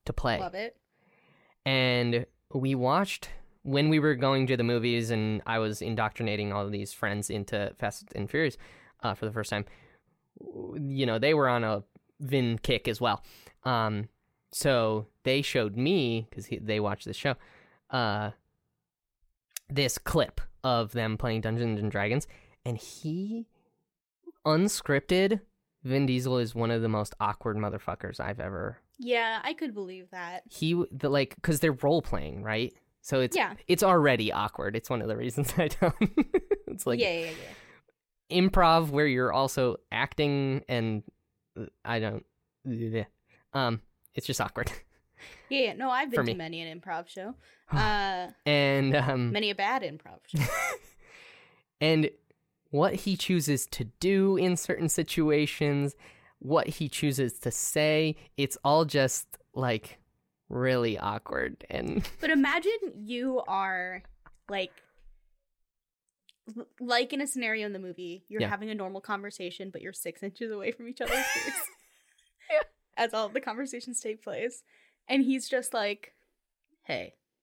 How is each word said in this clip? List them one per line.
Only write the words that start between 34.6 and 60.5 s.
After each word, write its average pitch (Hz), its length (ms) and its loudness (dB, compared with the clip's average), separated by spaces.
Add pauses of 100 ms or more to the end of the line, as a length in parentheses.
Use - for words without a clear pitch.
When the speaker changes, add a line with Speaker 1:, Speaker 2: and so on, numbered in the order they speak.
Speaker 1:
It's - 120 -6
one 120 140 -2
of - 60 -4
the 110 80 -2
reasons 123 380 -2
<laughs> - 40 0
I 165 100 4
don't. - 260 2 (760)
It's - 180 -8
like 240 140 2
Speaker 2:
Yeah, 196 120 2
yeah, 165 180 -4 (1000)
yeah. 175 100 4
Speaker 1:
improv 170 500 6
where 147 160 4
you're 127 260 2
also 131 440 2 (160)
acting 139 760 0
and, 113 340 0 (560)
uh, 110 80 -8 (180)
I 117 140 -2
don't, 107 260 -4 (400)
yeah. 113 400 -4 (480)
Um, 120 300 0 (320)
it's - 120 -8
just 131 140 -2
awkward. - 360 -4
<laughs> - 60 -16 (640)
Speaker 2:
Yeah, 277 120 0
yeah. 220 140 0
No, 262 160 -4
I've 262 200 -2
been - 100 0
Speaker 1:
For 127 40 2
Speaker 2:
to 117 80 0
Speaker 1:
me. - 20 -6
Speaker 2:
many 165 260 -8
an 165 200 -12
improv 175 280 -8
show. 202 260 -12 (180)
Speaker 1:
<sighs> - 200 -20
Speaker 2:
Uh, 196 560 0 (160)
Speaker 1:
And, 139 500 4
um, 127 380 2
Speaker 2:
many 208 180 0
a 202 40 -2
bad 208 280 -2
improv 156 440 -12
show. 147 160 0
Speaker 1:
<laughs> - 1400 -8
And 156 300 4 (600)
what 151 240 2
he 190 220 0
chooses 170 520 2
to - 160 -6 (160)
do 190 360 4
in 180 200 4
certain 165 340 0
situations, 147 1040 2 (460)
what 143 260 2
he 143 240 -4
chooses 135 500 0
to 120 100 -4
say, 156 640 2 (200)
it's 139 280 -2
all 151 200 6
just, 139 540 0 (160)
like, 123 440 -2 (520)